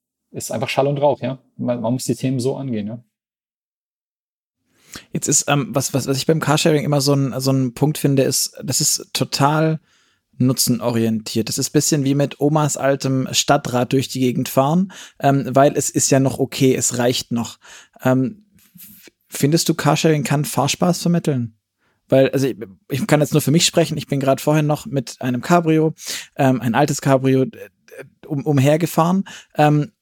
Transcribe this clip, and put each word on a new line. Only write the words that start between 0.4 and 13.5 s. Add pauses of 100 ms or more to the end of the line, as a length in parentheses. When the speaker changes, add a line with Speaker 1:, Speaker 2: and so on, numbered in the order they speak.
Speaker 1:
einfach
Schall
und
Rauch,
ja. (180)
Man,
man
muss
die
Themen
so
angehen,
ja. (2000)
Speaker 2:
Jetzt
ist,
ähm,
was,
was,
was
ich
beim
Carsharing
immer
so
ein,
so
ein
Punkt
finde,
ist,
das
ist
total (640)
nutzenorientiert.
Das
ist
ein
bisschen
wie
mit
Omas
altem
Stadtrad